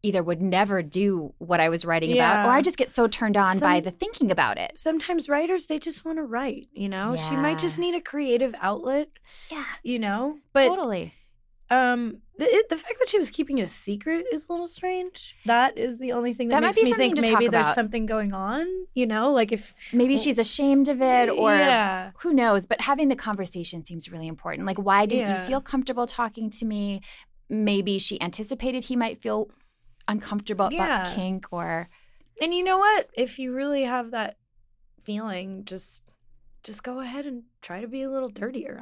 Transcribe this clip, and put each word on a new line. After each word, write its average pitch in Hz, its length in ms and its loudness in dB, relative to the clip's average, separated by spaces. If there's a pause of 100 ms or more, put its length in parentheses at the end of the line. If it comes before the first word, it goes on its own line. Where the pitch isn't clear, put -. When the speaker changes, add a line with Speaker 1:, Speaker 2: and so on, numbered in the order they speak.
Speaker 1:
either 196 200 2
would 170 200 -2
never 190 400 2
do 175 560 0
what 170 220 0
I 160 80 4
was 165 160 -2
writing 165 280 0
about, 170 320 4
Speaker 2:
Yeah. - 40 4
Speaker 1:
or - 20 6
I 269 100 6
just 339 160 0
get - 140 -2
so 233 180 4
turned 214 280 0
on 190 240 4
by 185 160 4
Speaker 2:
Some- - 80 0
Speaker 1:
the 185 80 -4
thinking 370 380 -2
about 139 280 2
it. - 180 -8
Speaker 2:
Sometimes 320 520 -2
writers, 320 400 0
they 311 100 -2
just 302 260 -8
wanna 320 200 -6
write, 233 480 -6
you 202 160 -4
know? 196 280 -4
She - 200 -4
might 294 160 2
Speaker 1:
Yeah. 320 60 -2
Speaker 2:
just 330 200 -2
need 349 160 -2
a 349 60 -4
creative 254 600 0
outlet, 254 480 -2 (420)
Speaker 1:
Yeah. 302 140 -10 (200)
Speaker 2:
you 240 140 -2
know? 226 400 -4 (140)
But 269 160 6
Speaker 1:
Totally. 226 460 -2 (560)
Speaker 2:
um, 247 480 2 (200)
the, 277 60 -2
it, 453 240 4
the 320 80 -2
fact 427 240 -8
that 508 80 2
she 427 100 2
was 311 120 0
keeping 285 280 -2
it 214 40 0
a 180 60 -4
secret 311 640 -4
is 311 180 -6
a 339 40 -6
little 349 160 -6
strange. 370 680 -8 (120)
That 240 300 4
is 240 220 -4
the 247 140 -6
only 240 220 -2
thing 240 140 -2
that 262 80 4
Speaker 1:
That 311 40 6
might 330 80 4
Speaker 2:
makes 415 100 4
Speaker 1:
be 440 60 8
Speaker 2:
me 247 60 6
Speaker 1:
something 254 180 4
Speaker 2:
think 302 80 2
Speaker 1:
to 285 60 2
Speaker 2:
maybe 226 240 6
Speaker 1:
talk 214 60 2
Speaker 2:
there's 160 140 4
Speaker 1:
about. 151 80 4
Speaker 2:
something 220 320 -2
going 208 260 -2
on, 214 340 -4 (280)
you 247 120 0
know? 220 260 2
Like, 226 180 2
if 208 240 -6 (180)
Speaker 1:
Maybe 247 220 4
Speaker 2:
w- 277 40 4
Speaker 1:
she's 277 200 2
ashamed 277 480 4
of 269 160 0
it, 247 280 4
or 220 260 4
Speaker 2:
Yeah. 190 640 2
Speaker 1:
who 339 140 0
knows? 220 360 4
But 214 140 -2
having 285 260 2
the 262 80 2
conversation 180 680 -6
seems 165 280 -12
really 160 160 -10
important. 165 380 -8
Like, 196 120 -4
"Why 202 280 4
didn't 208 240 0
Speaker 2:
Yeah. 202 120 0
Speaker 1:
you - 60 -8
feel 262 120 0
comfortable 254 460 -2
talking 220 440 -4
to 226 140 -4
me?" 202 360 -4 (480)
Maybe 202 500 2
she - 240 -2
anticipated 240 640 -4
he 254 100 -6
might 233 240 0
feel 214 320 -4 (580)
uncomfortable 208 640 -2
Speaker 2:
Yeah. - 140 0 (180)
Speaker 1:
about 180 140 -4
kink, 185 340 -4
or 170 380 -6 (520)
Speaker 2:
And 330 140 -2
you 359 80 0
know 381 160 2
what? 415 360 4
If 247 260 -4
you 254 120 -6
really 277 300 0
have 247 300 -4
that 226 240 -6 (680)
feeling, 196 600 -8
just, - 380 -12 (600)
just 214 220 -16
go 247 160 -8
ahead 262 260 -10
and 247 160 -10 (180)
try 180 200 -12
to 233 80 -12
be 262 140 -8
a 269 80 -6
little 262 180 -4
dirtier. 214 540 -8